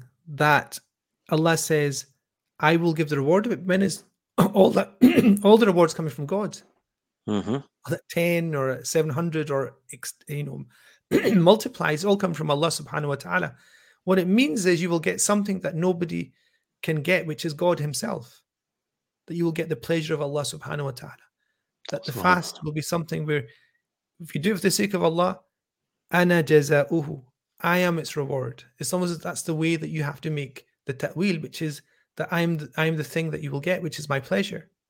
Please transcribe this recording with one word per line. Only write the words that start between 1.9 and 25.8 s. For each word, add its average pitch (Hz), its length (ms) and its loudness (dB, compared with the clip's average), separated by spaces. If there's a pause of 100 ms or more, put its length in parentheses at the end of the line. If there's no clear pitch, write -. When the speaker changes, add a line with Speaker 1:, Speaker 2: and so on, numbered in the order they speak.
Speaker 1:
"I 160 160 4
will 165 160 2
give 156 160 -2
the 147 80 -2
reward 170 280 2
of 240 60 -2
it," 170 120 -6
when 185 180 2
is 185 240 -2 (160)
<clears throat> - 320 0
all 196 180 6
that, - 300 -2
<clears throat> 247 420 6
all 214 140 8
the 226 80 6
rewards 175 280 4
coming 160 180 -6
from 147 140 -10
God? 190 320 -4 (680)
Speaker 2:
Mm-hmm. 104 300 -2 (320)
Speaker 1:
That - 200 -6
ten 170 460 0
or 131 300 -4
seven 156 260 0
hundred 156 400 -4
or 135 240 -4 (160)
ex-, - 220 -14 (160)
you 147 140 -6
know, - 920 -2
<clears throat> - 20 6
multiplies, 170 680 4
all 202 100 4
come 190 180 -2
from 156 180 -4
Allah 151 180 2
subhanahu 147 400 -6
wa 139 60 -2
ta'ala. 175 400 -4 (500)
What 190 140 4
it 175 80 0
means 240 380 2
is 175 160 4
you 180 80 -2
will 170 100 2
get 180 200 -4
something 202 400 0
that 170 160 -6
nobody 170 560 -2 (540)
can 156 160 -2
get, 170 240 0
which 156 200 -8
is 156 80 -6
God 170 260 0
himself. - 640 -8 (840)
That 165 100 -10
you 170 80 -2
will 165 80 0
get 165 180 -6
the 156 60 -2
pleasure 165 380 -4
of 147 80 -4
Allah 143 220 -4
subhanahu 151 400 -8
wa 139 80 -6
ta'ala. - 260 -16 (720)
That - 160 -8
the 147 60 -8
Speaker 2:
Subhanallah. 120 100 -6
Speaker 1:
fast 180 420 0
will 151 100 -6
be 151 80 -6
something 160 440 -6
where 147 220 -2 (720)
if 165 160 -12
you 151 60 -4
do 196 100 0
it 214 40 0
for 170 60 -6
the 190 100 2
sake 202 220 -2
of 175 100 -2
Allah, 175 360 0 (720)